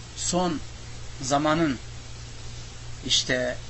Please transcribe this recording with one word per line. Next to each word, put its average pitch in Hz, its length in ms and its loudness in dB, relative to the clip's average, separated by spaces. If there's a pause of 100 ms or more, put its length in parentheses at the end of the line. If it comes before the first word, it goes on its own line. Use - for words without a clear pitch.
(160)
son 180 440 2 (640)
zamanın 147 560 4 (1300)
işte 127 500 2 (120)